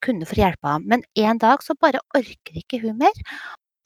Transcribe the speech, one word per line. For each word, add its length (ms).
kunne 240
for 100
å 80
hjelpe 240
ham. 180
Men 160
en 200
dag 260
så 160
bare 220
orker 400
ikke 280
hun 160
mer, 160